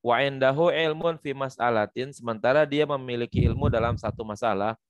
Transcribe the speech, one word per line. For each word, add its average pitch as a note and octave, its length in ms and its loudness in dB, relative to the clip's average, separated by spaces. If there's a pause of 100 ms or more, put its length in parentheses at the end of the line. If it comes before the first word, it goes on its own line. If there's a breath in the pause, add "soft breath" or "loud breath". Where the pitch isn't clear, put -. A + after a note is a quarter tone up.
Wa A#2+ 240 2
indahu C#3 480 2
ilmun D#3+ 480 -2
fi C#3 160 -6
mas'alatin, A#2+ 720 -2
sementara A#2+ 560 0
dia D3 240 0
memiliki B2 560 -2
ilmu - 240 2
dalam A#2 320 0
satu A2 240 -6
masalah G#2+ 480 -2 (160)